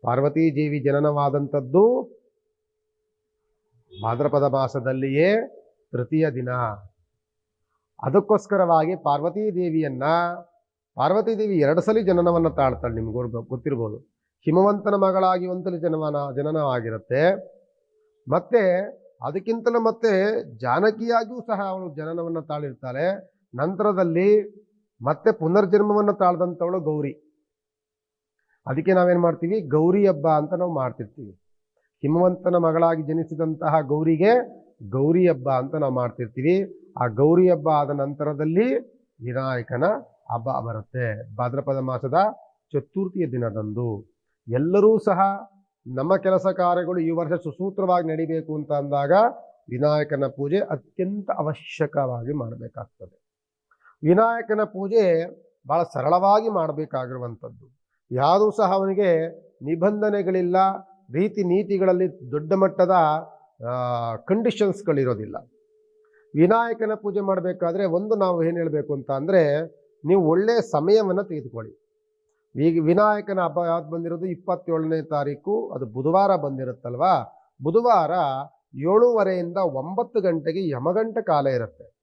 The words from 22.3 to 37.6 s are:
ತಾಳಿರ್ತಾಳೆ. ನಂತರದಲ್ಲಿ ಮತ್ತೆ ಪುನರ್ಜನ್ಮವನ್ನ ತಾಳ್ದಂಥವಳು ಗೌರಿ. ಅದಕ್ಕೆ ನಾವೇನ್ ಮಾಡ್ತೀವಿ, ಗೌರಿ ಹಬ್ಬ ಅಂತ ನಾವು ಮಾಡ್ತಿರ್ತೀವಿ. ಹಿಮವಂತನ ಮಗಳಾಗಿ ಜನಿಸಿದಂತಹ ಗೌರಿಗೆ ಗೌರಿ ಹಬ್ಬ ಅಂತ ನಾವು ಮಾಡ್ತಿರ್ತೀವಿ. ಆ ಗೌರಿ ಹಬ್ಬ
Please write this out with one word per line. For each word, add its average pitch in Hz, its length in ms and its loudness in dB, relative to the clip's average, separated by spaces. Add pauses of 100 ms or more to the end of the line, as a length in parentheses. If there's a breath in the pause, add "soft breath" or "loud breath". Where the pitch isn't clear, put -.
ತಾಳಿರ್ತಾಳೆ. 151 960 -6 (220)
ನಂತರದಲ್ಲಿ 190 1000 2 (440)
ಮತ್ತೆ 151 300 0
ಪುನರ್ಜನ್ಮವನ್ನ 208 800 2
ತಾಳ್ದಂಥವಳು 180 680 0
ಗೌರಿ. 151 340 -2 (1500)
ಅದಕ್ಕೆ 160 260 0
ನಾವೇನ್ 180 260 4
ಮಾಡ್ತೀವಿ, 175 420 0
ಗೌರಿ 170 460 2
ಹಬ್ಬ 160 200 0
ಅಂತ 156 260 2
ನಾವು 180 200 -2
ಮಾಡ್ತಿರ್ತೀವಿ. 123 580 -6 (680)
ಹಿಮವಂತನ 175 540 2
ಮಗಳಾಗಿ 165 480 2
ಜನಿಸಿದಂತಹ 160 800 -2
ಗೌರಿಗೆ 156 520 2 (560)
ಗೌರಿ 160 380 4
ಹಬ್ಬ 135 220 0
ಅಂತ 131 260 -2
ನಾವು 143 180 0
ಮಾಡ್ತಿರ್ತೀವಿ. 127 840 -2 (180)
ಆ 123 100 0
ಗೌರಿ 156 420 4
ಹಬ್ಬ 160 200 2